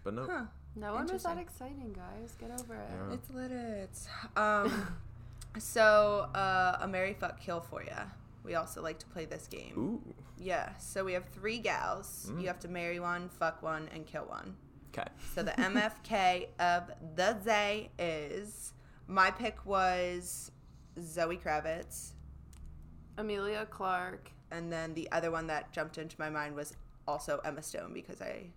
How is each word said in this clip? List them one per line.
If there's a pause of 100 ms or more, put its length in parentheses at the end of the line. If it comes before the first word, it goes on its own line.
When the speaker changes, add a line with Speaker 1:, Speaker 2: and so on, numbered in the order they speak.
Speaker 1:
But
no.
Speaker 2:
Huh. (300)
Speaker 3:
No
one
was
that
Speaker 2:
Interesting. (360)
Speaker 3:
exciting,
guys.
Get (100)
over
it.
Speaker 1:
Yeah.
Speaker 2:
It's
lit
it. (300)
Um, (300)
<laughs>
so,
uh,
a
marry,
fuck,
kill
for
ya. (380)
We
also
like
to
play
this
game.
Speaker 1:
Ooh. (220)
Speaker 2:
Yeah.
So
we
have
three
gals.
Speaker 1:
Mm.
Speaker 2:
You
have
to
marry
one,
fuck
one,
and
kill
one. (360)
Speaker 1:
'Kay. (300)
Speaker 2:
So
the
<laughs>
M
F
K
of (260)
the (120)
day
is, (340)
my
pick
was (480)
Zoe
Kravitz. (1040)
Speaker 3:
Amelia
Clark. (180)
Speaker 2:
And
then
the
other
one
that
jumped
into
my
mind
was (320)
also
Emma
Stone
because
I